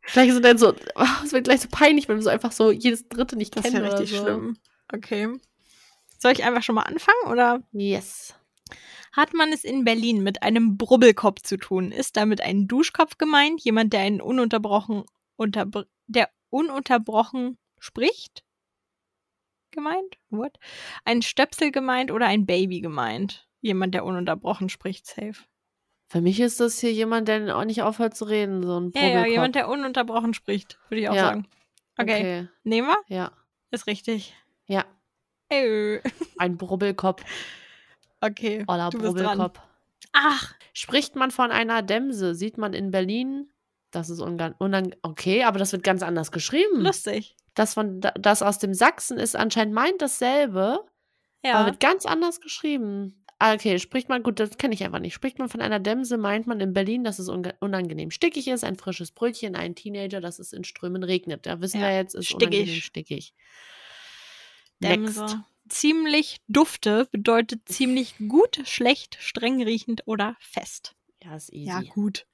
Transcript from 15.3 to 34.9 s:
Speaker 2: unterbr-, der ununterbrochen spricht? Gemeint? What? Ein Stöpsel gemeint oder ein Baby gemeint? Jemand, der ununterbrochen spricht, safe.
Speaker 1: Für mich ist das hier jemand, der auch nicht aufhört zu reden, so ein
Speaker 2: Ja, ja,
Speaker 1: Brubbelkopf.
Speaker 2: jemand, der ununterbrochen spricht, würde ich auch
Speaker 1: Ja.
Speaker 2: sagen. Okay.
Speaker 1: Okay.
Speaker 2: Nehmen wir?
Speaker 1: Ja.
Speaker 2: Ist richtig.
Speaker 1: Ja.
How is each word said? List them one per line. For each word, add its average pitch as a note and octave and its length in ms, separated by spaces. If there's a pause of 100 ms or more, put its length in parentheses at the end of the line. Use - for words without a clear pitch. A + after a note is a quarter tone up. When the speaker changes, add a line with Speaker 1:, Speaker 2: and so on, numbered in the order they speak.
Speaker 2:
unterbr-, G#3 500 (200)
der A3+ 220 (200)
ununterbrochen B3+ 1080 (220)
spricht? - 640 (1300)
Gemeint? F4 460 (120)
What? A3+ 280 (460)
Ein A#3 180
Stöpsel D4 500
gemeint C4 400
oder A#3 160
ein G3+ 180
Baby F3+ 360
gemeint? D3 680 (140)
Jemand, F#3 320
der - 120
ununterbrochen F3+ 640
spricht, - 360
safe. G#3 300 (720)
Speaker 1:
Für E3+ 140
mich F#3 180
ist A#3+ 200
das A#3 200
hier A#3 140
jemand, A3 340
der G#3+ 300
auch F#3 80
nicht A3 160
aufhört A3 340
zu A3 100
reden, G3+ 380
so F3 160
ein F3 140
Speaker 2:
Ja, C#4 80
ja, C#4 60
Speaker 1:
Brubbelkopf. A#3 240
Speaker 2:
jemand, B3 240
der C4+ 140
ununterbrochen A#3 640
spricht, - 440 (120)
würde A3 120
ich G#3 80
auch G#3 60
Speaker 1:
Ja. F#3+ 120
Speaker 2:
sagen. G#3 200 (500)
Okay. A3 220
Speaker 1:
Okay. F3+ 280 (160)
Speaker 2:
Nehmen A3+ 240
wir? F4+ 100 (100)
Speaker 1:
Ja. F#3 240 (400)
Speaker 2:
Ist - 160
richtig. G#3 460 (340)
Speaker 1:
Ja. G3 180 (640)